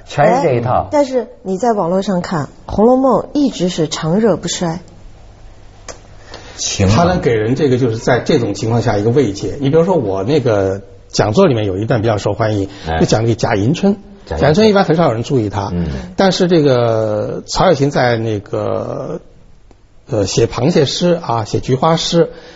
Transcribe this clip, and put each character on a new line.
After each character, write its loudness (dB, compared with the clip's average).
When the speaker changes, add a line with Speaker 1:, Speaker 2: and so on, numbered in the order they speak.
Speaker 1:
全 2
是 0
这 2
一 0
套。 0
Speaker 2:
哎， -8
但 2
是 -2
你 -4
在 0
网 -2
络 0
上 -2
看， -4
《红 0
楼 6
梦》 2
一 2
直 -2
是 -2
长 -2
热 2
不 -6
衰。 -4
Speaker 1:
情 -2
啊。 2
Speaker 3:
它 4
能 0
给 0
人 0
这 0
个， 2
就 0
是 -4
在 0
这 0
种 -2
情 -4
况 2
下 0
一 0
个 2
慰 2
藉。 -8
你 0
比 4
如 4
说 0
我 -2
那 2
个 0
讲 -2
座 6
里 2
面 0
有 -2
一 -2
段 0
比 0
较 2
受 -2
欢 0
迎， -2
Speaker 1:
哎。 -2
Speaker 3:
就 2
讲 0
那 2
个 2
贾 -2
迎 0
春。 0
Speaker 1:
贾 -10
迎 -6
春。 -6
Speaker 3:
贾 4
迎 4
春 4
一 4
般 4
很 2
少 2
有 0
人 -4
注 0
意 0
他。 -4
Speaker 1:
嗯。 -2
Speaker 3:
但 2
是 0
这 4
个 0
曹 0
雪 4
芹 0
在 0
那 -2
个， -6
呃， 0
写 0
螃 0
蟹 4
诗 0
啊， -4
写 -4
菊 -2
花 2
诗 0